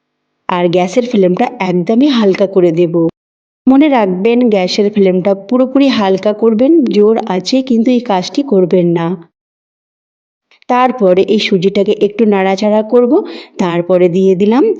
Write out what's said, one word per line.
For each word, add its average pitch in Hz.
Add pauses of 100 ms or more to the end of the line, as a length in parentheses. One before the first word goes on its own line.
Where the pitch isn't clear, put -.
(500)
আর 180
গ্যাসের 185
ফ্লেমটা 185 (140)
একদমই 185
হালকা 202
করে 180
দেব। 165 (720)
মনে 277
রাখবেন, 220 (100)
গ্যাসের 202
ফ্লেমটা 190
পুরোপুরি 254
হালকা 202
করবেন, 226 (140)
জোর 208 (120)
আছে 185
কিন্তু 233
এই 240
কাজটি 196
করবেন 185
না। 165 (1600)
তারপরে 240
এই 208
সুজিটাকে 196
একটু 208
নাড়াচাড়া 202
করব। 240 (460)
তারপরে 175
দিয়ে 190
দিলাম 214 (160)